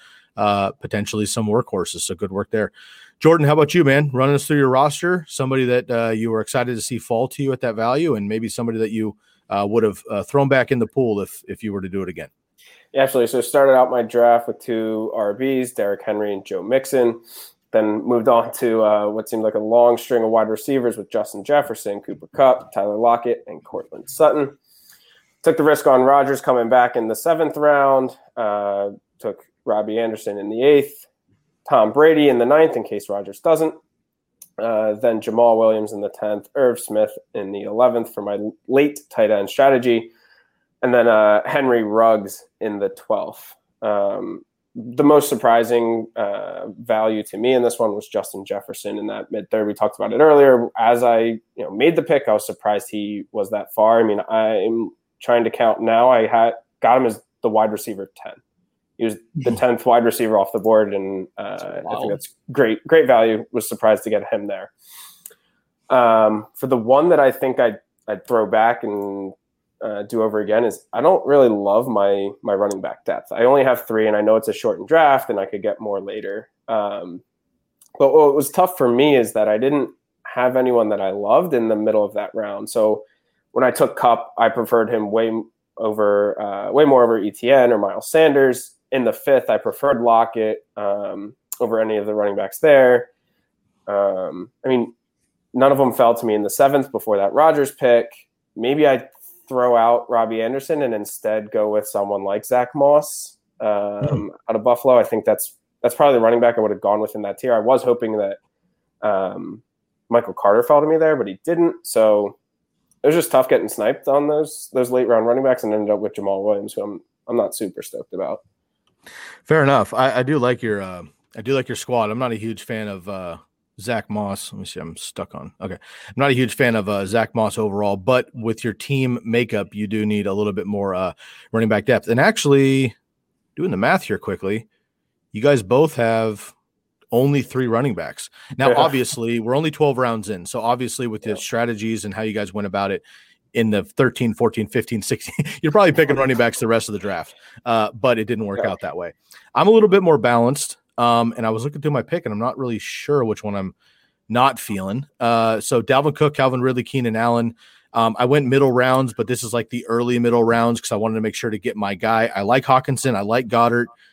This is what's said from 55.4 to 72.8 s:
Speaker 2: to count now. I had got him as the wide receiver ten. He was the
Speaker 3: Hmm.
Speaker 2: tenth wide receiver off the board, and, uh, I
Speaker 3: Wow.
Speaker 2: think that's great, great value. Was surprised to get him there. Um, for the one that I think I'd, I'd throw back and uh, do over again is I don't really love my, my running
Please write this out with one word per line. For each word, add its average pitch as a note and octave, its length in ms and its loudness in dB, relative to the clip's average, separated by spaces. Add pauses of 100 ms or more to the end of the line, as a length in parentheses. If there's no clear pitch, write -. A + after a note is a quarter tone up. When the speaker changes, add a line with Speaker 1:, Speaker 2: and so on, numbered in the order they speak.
Speaker 2:
to A3 60 -2
count A#2 300 0
now. A2+ 300 4
I A#2 160 4
had A2+ 260 2 (280)
got B2 180 4
him C3 80 2
as A2 160 -4 (180)
the A#2+ 80 -2
wide G#2+ 240 0
receiver G2 400 -10 (100)
ten. - 120 -16 (640)
He A#2+ 80 -4
was G#2+ 100 -4 (180)
the B2+ 160 -2
Speaker 3:
Hmm. A#2 60 -2
Speaker 2:
tenth A#2+ 300 0
wide A#2+ 180 4
receiver A2 340 0
off G2 140 0
the A#2 60 -2
board, G#2+ 340 2
and, F#2+ 340 -6 (120)
uh, G2+ 240 -10
I F2 200 -12
Speaker 3:
Wow. - 180 -8
Speaker 2:
think A2 120 -6
that's - 220 -10 (180)
great, A#2 340 0
great D#3+ 200 6
value. A2+ 460 4
Was A2+ 140 -4
surprised A2 380 0
to A2 60 -8
get G#2 200 -2
him G#2 160 -4
there. F#2+ 260 -12 (1160)
Um, A2 640 4
for - 120 -8
the B2+ 100 0
one C3 340 2
that D3+ 100 6
I C3+ 100 4
think C3 300 -2
I'd, A2+ 180 0 (300)
I'd G#2 180 -8
throw A2+ 200 0
back A2+ 360 0
and G2+ 500 -6 (500)
uh, G#2 200 -8
do A2 200 -4
over G#2+ 180 0
again G#2+ 240 0
is G#2 280 -4
I A2+ 80 -4
don't F3 260 4
really C#3 220 6
love G#2 400 2
my, G2+ 420 0 (120)
my G#2+ 120 -2
running G2 260 -2